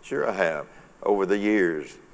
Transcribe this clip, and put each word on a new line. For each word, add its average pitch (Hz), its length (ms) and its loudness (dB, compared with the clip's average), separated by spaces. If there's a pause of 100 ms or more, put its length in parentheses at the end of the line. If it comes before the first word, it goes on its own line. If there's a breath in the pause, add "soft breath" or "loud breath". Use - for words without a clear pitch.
Sure 139 280 -2
I 104 40 -4
have. 80 320 -2 (380 loud breath)
Over 98 220 2
the 98 120 2
years. 95 580 0 (180)